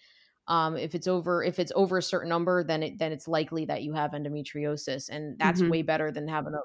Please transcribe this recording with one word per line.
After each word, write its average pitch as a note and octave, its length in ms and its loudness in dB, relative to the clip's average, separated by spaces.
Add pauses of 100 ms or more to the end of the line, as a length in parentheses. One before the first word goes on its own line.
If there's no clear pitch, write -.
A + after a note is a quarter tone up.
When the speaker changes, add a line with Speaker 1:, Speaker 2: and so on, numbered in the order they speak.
(480)
Speaker 1:
um, D#3+ 280 2
if D3 200 -4
it's F3 120 -4
over, F3 360 2
if F3 160 0
it's F3 160 0
over F#3 240 4
a - 20 0
certain F3 260 -2
number, E3+ 380 2
then D#3 180 0
it, C#3 160 -4
then D#3 140 0
it's D#3 140 -10
likely D#3+ 380 0
that C3 180 -4
you D3+ 100 -4
have D3+ 180 0
endometriosis, D3 960 -4
and D3+ 320 -8
that's E3 220 4
Speaker 2:
Mm-hmm. E3+ 80 6
Speaker 1:
way D#3+ 140 2
better D#3 280 2
than D3+ 160 -6
having D3+ 260 -4
a D3+ 120 -4